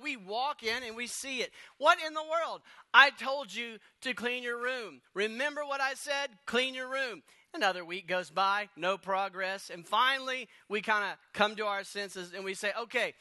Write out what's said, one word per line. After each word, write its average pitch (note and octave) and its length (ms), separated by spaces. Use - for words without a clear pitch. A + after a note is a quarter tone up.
we C#4+ 140
walk A3+ 460
in A3+ 200
and A3+ 140
we A#3+ 100
see B3+ 360
it. E3+ 100
"What E4 280
in D#4 100
the D#4 100
world? D#4 380
I C4+ 160
told B3 440
you A#3 240
to B3+ 140
clean A#3+ 280
your A#3+ 180
room. A#3+ 420
Remember B3+ 520
what C#4 180
I C4+ 100
said? C#4 380
Clean B3+ 280
your C4 140
room." B3+ 340
Another F#3 320
week F3 200
goes F3+ 220
by, G3 480
no F#3 220
progress. F#3+ 720
And E3+ 180
finally, B3+ 580
we G#3 140
kinda G3+ 340
come G#3 240
to G#3+ 80
our G3 200
senses F#3+ 500
and F#3+ 100
we F#3+ 80
say, G3+ 240
"Okay, A3+ 440